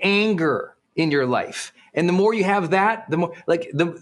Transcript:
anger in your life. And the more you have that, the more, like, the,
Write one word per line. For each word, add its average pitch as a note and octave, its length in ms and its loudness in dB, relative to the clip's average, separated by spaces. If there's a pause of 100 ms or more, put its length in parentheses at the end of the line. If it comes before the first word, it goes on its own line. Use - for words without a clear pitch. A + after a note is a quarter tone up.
anger G3 720 0 (220)
in D#3+ 140 0
your C#3+ 160 2
life. - 480 -4 (200)
And E3+ 140 2
the F3 40 2
more G3 200 4
you G#3 120 0
have F#3+ 260 0
that, G#3 400 0
the D#3 60 -2
more, E3+ 180 -2 (120)
like, E3+ 260 0
the, D#3+ 140 2 (140)